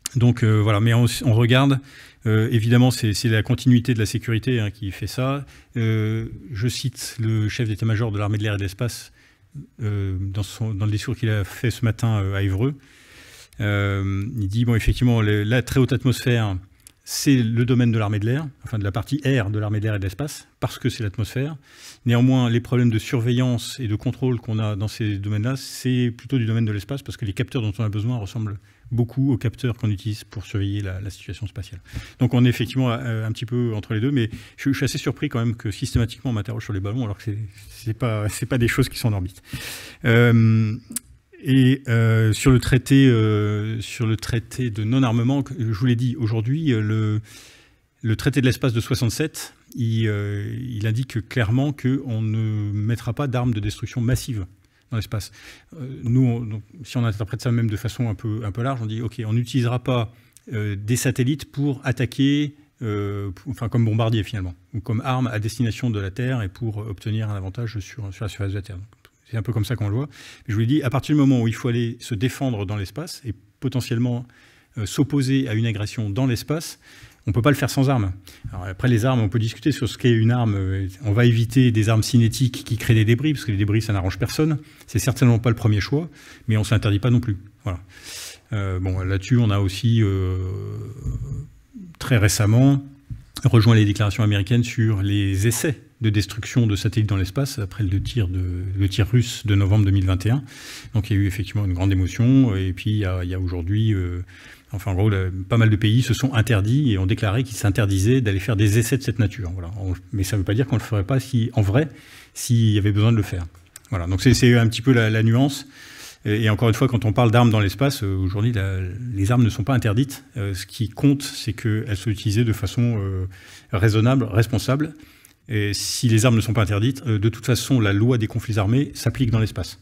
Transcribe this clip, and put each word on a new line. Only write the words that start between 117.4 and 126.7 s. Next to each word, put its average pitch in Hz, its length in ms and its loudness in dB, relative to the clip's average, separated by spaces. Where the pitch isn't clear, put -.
dans 107 100 4
l'espace, 135 440 0
euh, 98 120 -2
aujourd'hui, 98 360 0
la, 95 300 -2
les 98 180 0
armes 123 120 6
ne 110 60 4
sont 98 140 -2
pas 135 100 -2
interdites. 123 500 0
Euh, 101 180 -4
ce 92 140 -10
qui 104 220 -6
compte, 143 340 2
c'est - 300 -6
qu'elles 107 440 -2
soient 110 140 -4
utilisées 104 320 0
de 113 100 2
façon, 117 460 -2
euh, 95 260 -4
raisonnable, 110 540 4
responsable. 131 680 0
Et 104 240 -2
si - 360 -2
les 110 160 6
armes 120 100 6
ne 110 60 4
sont 113 100 -2
pas 107 120 2
interdites, 104 420 0